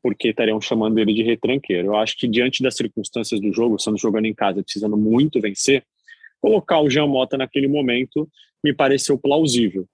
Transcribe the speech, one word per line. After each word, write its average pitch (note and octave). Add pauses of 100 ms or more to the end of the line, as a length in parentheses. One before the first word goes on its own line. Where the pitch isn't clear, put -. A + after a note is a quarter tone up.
porque A#2
estariam A2
chamando A2
ele A2
de A2
retranqueiro. A2
Eu G#2
acho A2
que, C3
diante A#2+
das B2+
circunstâncias A2
do G2+
jogo, A2+
o G2
Santos G#2+
jogando A2
em G#2+
casa, G2
precisando G#2
muito A#2
vencer, G#2+ (560)
colocar F3+
o D3
Jean D3
Mota C3+
naquele C3+
momento C#3 (360)
me C#3+
pareceu C#3
plausível. A#2+